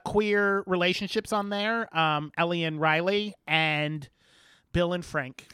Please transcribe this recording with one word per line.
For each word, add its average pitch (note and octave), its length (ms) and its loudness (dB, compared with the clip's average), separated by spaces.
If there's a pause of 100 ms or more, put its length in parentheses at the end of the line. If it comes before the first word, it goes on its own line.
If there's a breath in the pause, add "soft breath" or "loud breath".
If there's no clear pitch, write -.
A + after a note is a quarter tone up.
queer G3+ 640 2
relationships F#3 680 0
on G3+ 160 -2
there. G#3+ 480 -2
Um, D3+ 400 0
Ellie E3+ 260 0
and D#3 160 -2
Riley F#3 540 2 (120)
and D3+ 640 0 (640 soft breath)
Bill F3 220 2
and F3 100 -4
Frank. C3+ 500 -8